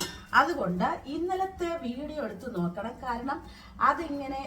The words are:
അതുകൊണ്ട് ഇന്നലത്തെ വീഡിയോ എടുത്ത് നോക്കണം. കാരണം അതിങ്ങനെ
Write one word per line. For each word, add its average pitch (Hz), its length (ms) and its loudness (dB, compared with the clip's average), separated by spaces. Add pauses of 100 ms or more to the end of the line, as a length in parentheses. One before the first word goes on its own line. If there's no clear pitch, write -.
(400)
അതുകൊണ്ട് 226 460 4 (280)
ഇന്നലത്തെ 370 560 0 (160)
വീഡിയോ 294 400 -4
എടുത്ത് 185 220 -8 (100)
നോക്കണം. 190 360 0 (100)
കാരണം 254 340 -2 (500)
അതിങ്ങനെ 285 580 0